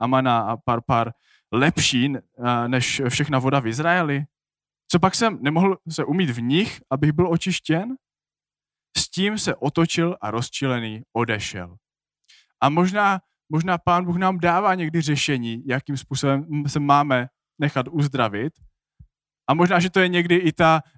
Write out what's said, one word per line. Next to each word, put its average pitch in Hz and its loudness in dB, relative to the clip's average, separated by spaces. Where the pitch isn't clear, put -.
Amana 127 0
a 110 -4
Parpar 117 -2
lepší, 135 0
eh, 120 -4
než 127 -2
všechna 143 0
voda 135 2
v 120 -4
Izraeli? 156 0
Co 175 4
pak 185 2
jsem 220 0
nemohl 175 2
se 156 -4
umýt 160 0
v 120 -4
nich, 147 0
abych 151 2
byl 165 2
očištěn?" 180 -2
S - -4
tím 208 -2
se 185 -2
otočil 165 0
a 104 -6
rozčilený 117 -4
odešel. 104 -4
A 135 4
možná, 185 2
možná 165 0
Pán 180 0
Bůh 175 -2
nám 185 0
dává 185 2
někdy 165 -2
řešení, 131 -2
jakým 131 -4
způsobem 143 -2
se 151 -2
máme 143 2
nechat 139 -2
uzdravit. 131 -2
A 139 2
možná, 175 4
že 180 0
to 190 2
je 180 6
někdy 175 2
i 175 2
ta, 160 4